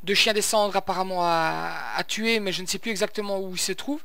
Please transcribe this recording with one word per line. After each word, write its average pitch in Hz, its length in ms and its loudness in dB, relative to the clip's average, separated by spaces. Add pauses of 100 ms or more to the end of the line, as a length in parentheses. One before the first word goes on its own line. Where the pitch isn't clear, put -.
deux 190 120 2
chiens 214 180 4
des 208 80 2
cendres 208 340 2
apparemment 185 480 0
à, 160 720 0
à - 80 0
tuer, 226 360 0
mais 196 120 -2
je 170 120 -4
ne 180 40 -8
sais 196 120 -2
plus 226 100 -4
exactement 202 500 -2
où 190 140 -6
ils 175 60 -4
se - 120 0
trouvent. 285 340 -4